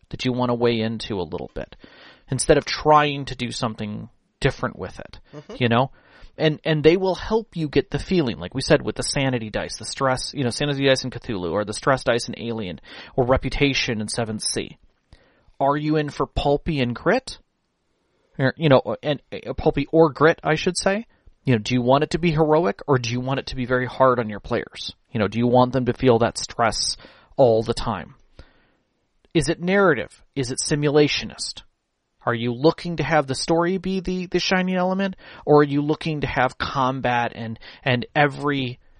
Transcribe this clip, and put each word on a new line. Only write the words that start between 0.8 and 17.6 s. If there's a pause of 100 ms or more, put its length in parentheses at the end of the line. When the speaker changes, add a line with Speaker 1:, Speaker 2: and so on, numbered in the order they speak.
Speaker 1:
a
little
bit, (560)
instead
of
trying
to
do
something (300)
different
with
it, (160)
Speaker 2:
Mm-hmm.
Speaker 1:
you
know? (480)
And,
and
they
will
help
you
get
the
feeling,
like
we
said,
with
the
sanity
dice,
the
stress,
you
know,
sanity
dice
in
Cthulhu,
or
the
stress
dice
in
Alien, (360)
or
reputation
in
Seventh
Sea. (840)
Are
you
in
for
pulpy
and
grit? (960)